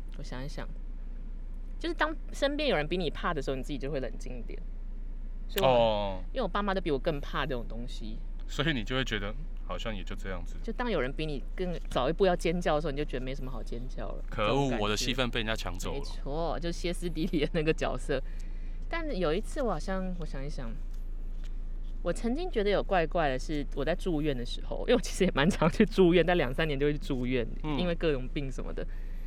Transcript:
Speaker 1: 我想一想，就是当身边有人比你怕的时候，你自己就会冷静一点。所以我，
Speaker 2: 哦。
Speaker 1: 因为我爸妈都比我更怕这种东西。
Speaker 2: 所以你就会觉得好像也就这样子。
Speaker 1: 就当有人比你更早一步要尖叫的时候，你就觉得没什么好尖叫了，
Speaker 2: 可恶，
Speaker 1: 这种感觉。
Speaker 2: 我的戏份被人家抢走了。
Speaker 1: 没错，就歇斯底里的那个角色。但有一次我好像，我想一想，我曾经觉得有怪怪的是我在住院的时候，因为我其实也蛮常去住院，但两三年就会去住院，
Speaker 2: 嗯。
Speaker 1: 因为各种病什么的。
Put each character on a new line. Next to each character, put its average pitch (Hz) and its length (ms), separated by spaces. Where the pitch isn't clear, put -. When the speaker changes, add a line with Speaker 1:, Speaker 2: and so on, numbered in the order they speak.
Speaker 1:
我 135 60
想 127 180
一 135 60
想， 143 180
就 320 120
是 339 40
当 311 220
身 285 240
边 285 140
有 185 80
人 151 100
比 165 80
你 175 140
怕 180 240
的 147 80
时 139 80
候， 135 80
你 131 40
自 127 60
己 147 100
就 135 140
会 143 80
冷 123 180
静 127 220
一 - 20
点。 - 160
所 - 120
以 131 40
我， 131 40
Speaker 2:
哦。 104 640
Speaker 1:
因 - 60
为 262 40
我 208 60
爸 202 160
妈 202 100
都 190 60
比 175 100
我 139 80
更 143 220
怕 143 260
这 135 80
种 120 140
东 113 180
西。 123 320
Speaker 2:
所 - 160
以 160 80
你 120 140
就 127 100
会 131 80
觉 113 160
得 101 160
好 92 120
像 110 160
也 95 80
就 98 140
这 98 140
样 90 160
子。 - 180
Speaker 1:
就 233 80
当 247 180
有 170 120
人 127 100
比 156 140
你 151 180
更 180 240
早 135 200
一 165 40
步 196 120
要 180 80
尖 175 280
叫 170 140
的 147 60
时 165 60
候， 143 40
你 135 60
就 151 60
觉 143 160
得 127 60
没 131 100
什 139 80
么 131 80
好 113 100
尖 120 280
叫 - 180
了， 62 220
Speaker 2:
可 107 140
恶， 104 40
Speaker 1:
这 113 60
种 139 160
感 120 100
觉。 104 60
Speaker 2:
我 104 40
的 107 60
戏 127 180
份 123 160
被 117 120
人 110 40
家 113 80
抢 90 240
走 - 140
了。 - 80
Speaker 1:
没 - 60
错， 165 520
就 170 140
歇 170 220
斯 175 160
底 160 160
里 156 160
的 151 100
那 165 100
个 156 120
角 131 240
色。 131 260
但 311 300
有 160 160
一 202 80
次 - 200
我 220 120
好 156 40
像， 185 420
我 160 60
想 139 160
一 143 80
想， 127 220
我 175 100
曾 233 200
经 359 160
觉 214 140
得 208 60
有 175 120
怪 170 240
怪 156 220
的 131 100
是 143 280
我 143 80
在 156 100
住 170 280
院 147 160
的 117 80
时 - 240
候， - 80
因 247 60
为 - 20
我 196 60
其 - 120
实 - 120
也 180 60
蛮 139 180
常 160 200
去 214 160
住 180 280
院， 170 120
但 175 120
两 131 160
三 165 120
年 143 140
就 143 60
会 147 80
去 147 40
住 127 280
院， 123 200
Speaker 2:
嗯。 151 140
Speaker 1:
因 180 100
为 175 60
各 165 200
种 127 160
病 139 200
什 123 140
么 85 80
的。 - 140